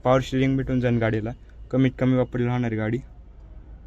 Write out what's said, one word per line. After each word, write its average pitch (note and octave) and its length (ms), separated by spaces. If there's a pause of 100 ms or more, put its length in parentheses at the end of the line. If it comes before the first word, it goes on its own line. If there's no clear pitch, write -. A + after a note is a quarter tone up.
पॉवर C3 180
स्टिअरिंग C3+ 360
भेटून C3 240
जाईल A#2+ 180
गाडीला, A2+ 320 (400)
कमीत C3 280
कमी B2+ 180
वापरलेली B2 320
राहणार B2 260
गाडी. A2 240 (880)